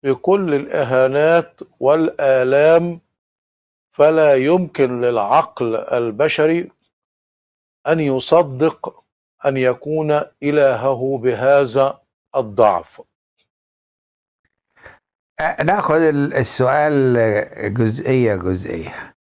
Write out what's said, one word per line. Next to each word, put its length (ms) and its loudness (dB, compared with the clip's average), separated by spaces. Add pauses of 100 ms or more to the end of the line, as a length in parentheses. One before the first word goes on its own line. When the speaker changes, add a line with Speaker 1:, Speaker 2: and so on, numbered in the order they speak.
Speaker 1:
بكل 500 0
الإهانات 1040 0 (200)
والآلام، 1200 2 (880)
فلا 440 2
يمكن 640 0
للعقل 760 -2
البشري 960 -2 (1160)
أن 120 0
يصدق 1040 -2 (420)
أن 120 -2
يكون 540 -2 (320)
إلهه 800 0
بهذا 760 0 (340)
الضعف؟" 680 0 (2500)
Speaker 2:
أ-، 220 -4
ناخذ 380 2
ال-، 320 0
السؤال 600 0 (800)
جزئية 640 0
جزئية. 880 -8